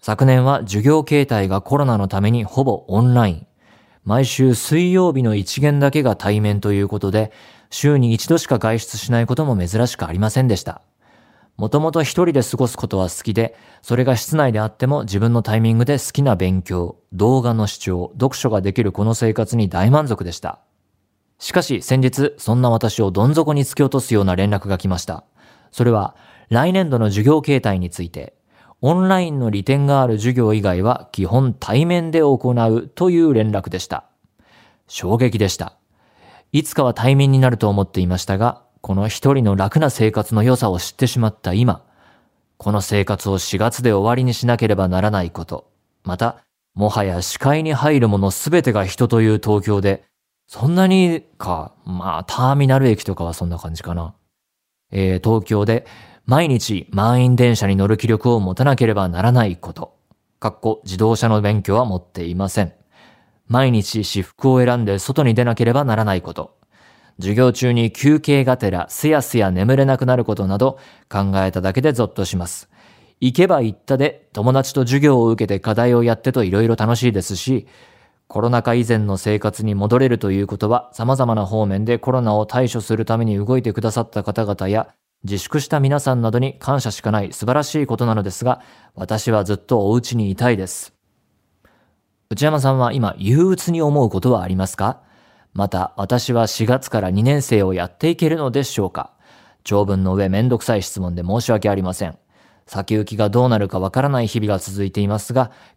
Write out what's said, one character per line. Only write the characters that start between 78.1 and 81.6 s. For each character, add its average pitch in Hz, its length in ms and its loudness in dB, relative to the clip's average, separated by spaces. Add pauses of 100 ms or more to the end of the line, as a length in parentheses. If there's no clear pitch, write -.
コ 107 140 -4
ロ 117 60 2
ナ 120 140 2
禍 117 120 0
以 120 120 0
前 113 120 2
の 104 180 -2
生 104 240 -2
活 107 240 -4
に 107 100 -2
戻 104 240 2
れ 135 100 4
る 117 100 0
と 104 120 -2
い 98 100 0
う 101 60 -2
こ 101 100 -8
と 107 140 -2
は、 120 220 0
様 123 240 -2
々 120 180 0
な 107 120 -2
方 107 200 -2